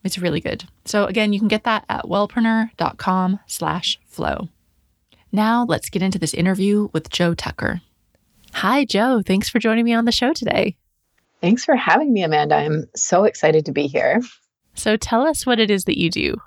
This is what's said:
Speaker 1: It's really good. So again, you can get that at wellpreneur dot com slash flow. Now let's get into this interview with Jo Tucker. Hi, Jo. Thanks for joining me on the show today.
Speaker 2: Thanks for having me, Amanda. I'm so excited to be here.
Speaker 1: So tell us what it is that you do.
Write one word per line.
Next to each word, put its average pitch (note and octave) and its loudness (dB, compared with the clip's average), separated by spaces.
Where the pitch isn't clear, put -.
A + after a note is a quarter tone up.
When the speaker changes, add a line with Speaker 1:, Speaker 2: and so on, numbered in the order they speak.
Speaker 1:
It's F#3 -6
really F3 -2
good. - -8
So G#3 0
again, G#3 0
you G3 -2
can G#3+ 0
get G#3+ -2
that A3 0
at - -4
wellpreneur A3+ 0
dot - -2
com F#3 0
slash - -4
flow. - -6
Now A3+ 2
let's - -4
get F3+ -2
into F#3+ 0
this E3 -4
interview G3+ 2
with - -4
Jo E3+ 0
Tucker. - -6
Hi, B3+ 0
Jo. A3+ 2
Thanks G3 0
for A#3+ 0
joining A3+ 2
me A#3 2
on A#3 2
the A#3 2
show B3+ 2
today. - -2
Speaker 2:
Thanks G#3 2
for C#4+ 4
having B3+ 2
me, F#3+ 0
Amanda. D3+ 2
I'm D3+ 0
so F#3 2
excited D#3 2
to D3+ -6
be C#3+ 0
here. C3+ 0
Speaker 1:
So A3 0
tell A3+ 0
us D4+ 0
what A#3+ 2
it G#3+ 2
is F#3+ 0
that - 0
you F3 0
do. - -4